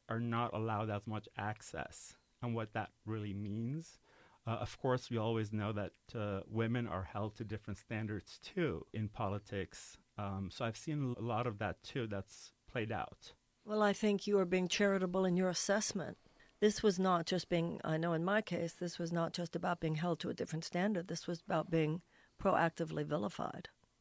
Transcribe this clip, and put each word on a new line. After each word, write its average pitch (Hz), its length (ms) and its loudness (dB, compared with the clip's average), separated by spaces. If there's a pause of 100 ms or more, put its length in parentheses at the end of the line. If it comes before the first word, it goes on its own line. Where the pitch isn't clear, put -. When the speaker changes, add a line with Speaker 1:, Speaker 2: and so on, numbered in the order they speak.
Speaker 1:
are 117 120 0
not 117 340 0
allowed 110 340 0
as 101 180 -2
much 107 300 -4
access - 800 -6 (260)
and 120 120 -2
what 113 180 -4
that 107 160 -4 (160)
really 107 300 -4
means. 113 640 -4 (480)
Uh, 117 60 -2
of - 280 -4
course, 127 300 0
we 117 80 0
always 110 340 0
know 107 180 0
that, 104 220 -4 (260)
uh, 104 300 -2
women 113 400 0
are 92 160 -2
held 104 320 -4
to 117 80 -8
different 104 340 -8
standards, 107 640 -6
too, 143 520 -2
in 107 160 -2
politics. - 880 -6 (200)
Um, 98 320 -4
so - 140 -6
I've 113 120 -2
seen 143 420 -2
a 95 40 -8
lot 117 240 0
of 104 120 -2
that, - 240 -4
too, 123 240 -4
that's - 460 -8 (180)
played 110 200 -2
out. - 420 -6 (320)
Speaker 2:
Well, 214 180 2
I 202 100 6
think 202 340 2
you 202 120 6
are 190 60 6
being 180 240 4
charitable 190 560 4
in 180 120 6
your 185 120 4
assessment. 196 680 0 (440)
This 208 220 4
was 196 160 6
not 185 280 6
just 185 220 0
being, 170 360 2
I 156 140 2
know 170 160 2
in 160 100 2
my 208 160 4
case, 170 320 -2
this - 260 -4
was 170 140 -2
not 170 200 2
just 175 220 -4
about 175 260 0
being 160 160 2
held 170 240 2
to 180 100 -2
a 160 40 -2
different 160 300 -4
standard. 180 440 0
This - 180 -6
was 175 200 -4
about 160 240 0
being 160 300 2 (420)
proactively 160 640 2
vilified 175 640 -4 (320)